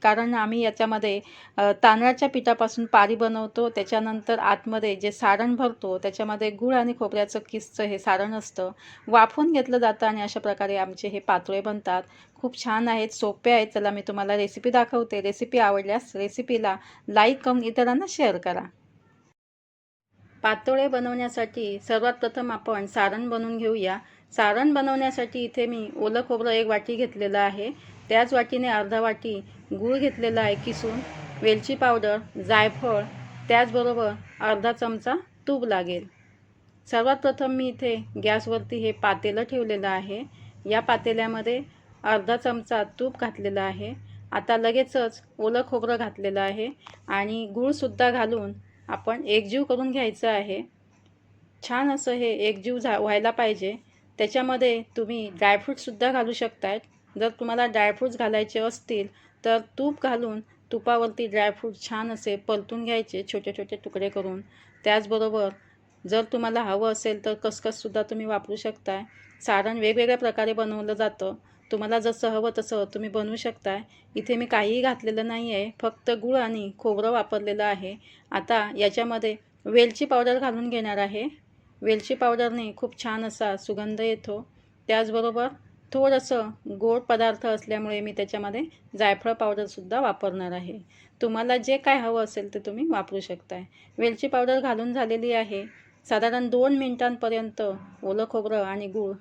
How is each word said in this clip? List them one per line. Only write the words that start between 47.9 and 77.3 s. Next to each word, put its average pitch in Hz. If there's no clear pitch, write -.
घालून 220
आपण 233
एकजीव 214
करून 262
घ्यायचं 233
आहे. 208
छान 269
असं 277
हे 240
एकजीव 214
झा-, 214
व्हायला 214
पाहिजे. 214
त्याच्यामध्ये 254
तुम्ही 220
ड्रायफ्रूटसुद्धा 208
घालू 240
शकताय. 220
जर 220
तुम्हाला 233
ड्रायफ्रूट्स 214
घालायचे 214
असतील 220
तर 226
तूप 285
घालून 233
तुपावरती 233
ड्रायफ्रूट 208
छान 226
असे 220
परतून 214
घ्यायचे 226
छोटे 202
छोटे 202
तुकडे 196
करून. 190
त्याचबरोबर 214
जर 220
तुम्हाला 233
हवं 208
असेल 214
तर 220
खसखससुद्धा 214
तुम्ही 220
वापरू 208
शकताय. 208
सारण 214
वेगवेगळ्या 233
प्रकारे 220
बनवलं 214
जातं, 208
तुम्हाला 214
जसं 226
हवं 220
तसं 220
तुम्ही 214
बनवू 214
शकताय. 208
इथे 220
मी 240
काहीही 226
घातलेलं 226
नाही 233
आहे, 208
फक्त 226
गूळ 247
आणि 220
खोबरं 214
वापरलेलं 208